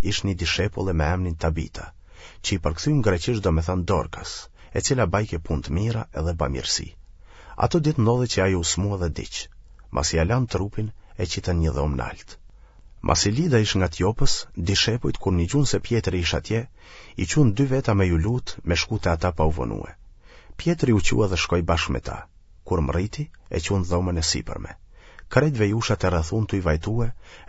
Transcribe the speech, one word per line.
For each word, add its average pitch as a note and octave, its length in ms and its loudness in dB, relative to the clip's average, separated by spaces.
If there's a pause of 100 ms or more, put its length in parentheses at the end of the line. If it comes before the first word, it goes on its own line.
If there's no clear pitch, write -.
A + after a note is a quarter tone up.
ish G2+ 200 2
një G2 140 0
dishepule F#2 560 0
me D#2+ 220 4
emrin F2+ 280 -2
Tabita, D#2+ 440 -2 (560)
që - 140 -2
i E2+ 80 -4
përkthyn C#3 420 0
greqisht G2+ 360 0
do F#2+ 140 4
me D#2+ 80 4
thënë F2+ 240 -2
Dorkas, - 440 -2 (440)
e - 80 -2
cila B2 300 2
bajke G2+ 320 -2
punë D2+ 180 -2
të C2+ 120 -2
mira A2 260 0 (100)
edhe E2 280 -2
bamirësi. C2+ 480 -4 (680)
Ato D#3+ 240 2
ditë D3 240 2
ndodhi A#2+ 280 2
që F#2+ 120 2
ai F#2+ 140 2
u - 20 -2 (120)
smua G2+ 280 -2
dhe F2 80 0 (120)
diq. - 180 -10 (580)
Masi - 220 0
ja D#2+ 100 4
lan B2 180 2
trupin, G#2 460 -4 (240)
e G2 80 -4
qitën E2+ 380 -2
një D#2+ 140 2
dhomë C#2+ 260 0
nalt. - 340 -12 (640)
Masi - 320 2
Lida B2+ 320 4
ish - 160 0
nga F2+ 80 2
Tjopës, - 460 4 (220)
dishepujt, G2 600 0
kur F#2+ 160 0
një F2 220 2
gjunë C#3+ 160 4
se F#2+ 160 2
Pietri G2 340 0
ish E2 160 0
atje, A2+ 300 -2 (500)
i - 80 -2
qun A#2+ 320 4
dy C#3 160 4
veta C3 240 2
me G2 140 4
ju E2 100 2
lut, G#2 420 -4
me E2+ 140 0
shku G#2+ 240 -2
te - 80 0
ata E2+ 240 0
pa D#2 160 2
u - 80 0
vënue. G#1+ 400 -6 (640)
Pietri E3 320 2
u G#2 80 6
qua A2 320 4
dhe E2+ 80 0
shkoj F2 240 0
bashkë E2 320 0
me - 80 -6
ta. - 140 -8 (460)
Kur E2+ 200 0
mriti, F#2 400 -2 (260)
e - 80 -2
qun F#2+ 240 0
dhomën F2 380 0
e - 20 0
sipërme. - 540 -6 (560)
Krejt C#3+ 260 4
vejushat G#2+ 460 0
e F#2 60 2
rrethun G#2 360 0
tu G2+ 120 -2
i F#2 80 -2
vajtue, G2+ 400 0 (420)